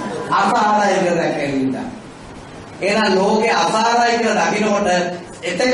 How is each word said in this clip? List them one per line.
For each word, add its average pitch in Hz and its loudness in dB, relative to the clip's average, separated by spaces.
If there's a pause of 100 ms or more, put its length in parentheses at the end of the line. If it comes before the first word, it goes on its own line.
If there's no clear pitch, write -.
(280)
අසාරයි 214 2
කියලා 175 2
දැක්කේ 147 -2
හින්දා. 131 -2 (920)
එහෙනම් 202 2
ලෝකය 214 2
අසාරයි 233 2
කියලා 214 0
දකිනකොට 208 0 (520)
එතෙන් 185 0